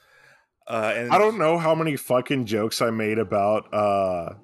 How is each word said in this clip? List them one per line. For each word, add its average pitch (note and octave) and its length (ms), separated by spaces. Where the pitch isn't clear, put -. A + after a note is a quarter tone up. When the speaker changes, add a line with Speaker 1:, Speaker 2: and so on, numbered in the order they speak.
Speaker 1:
Uh, A2 280
and A#2+ 160
Speaker 2:
I F3 60
don't G#3+ 220
know E3 180
how D#3+ 180
many D#3+ 200
fucking B2+ 500
jokes G#2+ 360
I A#2+ 100
made A2 280
about, G#2 540
uh, G2 720